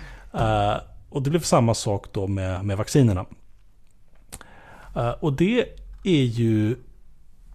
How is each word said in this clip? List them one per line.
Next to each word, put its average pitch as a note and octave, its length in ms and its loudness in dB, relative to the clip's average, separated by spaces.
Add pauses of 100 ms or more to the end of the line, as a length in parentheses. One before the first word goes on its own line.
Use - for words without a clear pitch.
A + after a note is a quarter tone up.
(340)
Eh, G#2+ 420 2 (340)
och C#3+ 120 -4
det C3+ 80 -2
blev E3 100 0
samma A#2+ 340 4
sak G2+ 400 -4
då G2 140 -4
med, F#2+ 380 -4
med G2+ 120 -2
vaccinerna. A2 480 4 (1700)
Eh, A#2+ 140 0
och C#3+ 240 -2
det G3+ 320 2 (380)
är D#3+ 200 4
ju A2+ 520 2 (800)